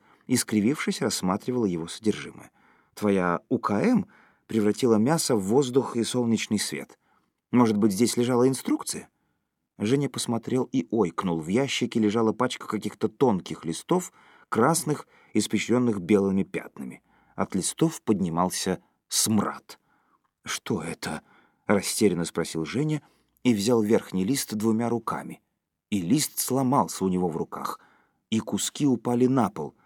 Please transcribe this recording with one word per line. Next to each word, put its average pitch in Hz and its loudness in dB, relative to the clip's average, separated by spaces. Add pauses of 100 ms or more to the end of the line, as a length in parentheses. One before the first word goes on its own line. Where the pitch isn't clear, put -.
(260)
и, 127 0
скривившись, 113 0
рассматривала 107 -2
его 85 -2
содержимое. - -4 (420)
«Твоя 92 0
У 117 0
К 104 -2
М 226 2 (380)
превратила 110 2
мясо 135 2
в 101 2
воздух 123 2
и 113 2
солнечный 113 0
свет. - -8 (540)
Может 117 6
быть, 104 4
здесь 104 2
лежала 123 2
инструкция?» - -4 (680)
Женя 131 0
посмотрел 120 -2
и 131 -2
ойкнул. 90 0
В 78 -10
ящике 120 0
лежала 110 2
пачка 123 -2
каких-то 107 -4
тонких 98 0
листов, 165 -2 (380)
красных, 147 0 (260)
испещренных 107 0
белыми 98 4
пятнами. - -12 (320)
От - -4
листов 156 -2
поднимался 90 0 (260)
смрад. - -2 (640)
«Что - -6
это?» 80 -8 (460)
растерянно 92 0
спросил 80 -4
Женя 151 -4 (400)
и 123 4
взял 110 2
верхний 98 0
лист 120 -4
двумя 113 0
руками. - -6 (480)
И 101 -2
лист 120 0
сломался 127 0
у - 2
него 90 0
в 78 -6
руках, - -8 (500)
и 110 0
куски 110 -4
упали 123 2
на 123 4
пол, 76 -10 (100)